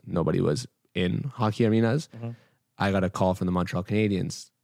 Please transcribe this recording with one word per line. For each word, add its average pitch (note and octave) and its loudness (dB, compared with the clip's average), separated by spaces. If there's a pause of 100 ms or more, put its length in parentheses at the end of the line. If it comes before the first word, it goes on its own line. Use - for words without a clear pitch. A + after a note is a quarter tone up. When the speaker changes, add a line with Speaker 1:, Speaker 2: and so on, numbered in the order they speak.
Speaker 1:
nobody F2 0
was D#2+ 0 (260)
in F#2 -2
hockey G#2+ 0
arenas. A2+ 2
Speaker 2:
Mm-hmm. A#2 -10 (480)
Speaker 1:
I G2 2
got F#2+ 2
a F#2 2
call F#2 2
from F2+ -4
the F2+ 0
Montreal F2+ 0
Canadiens G2+ -2 (140)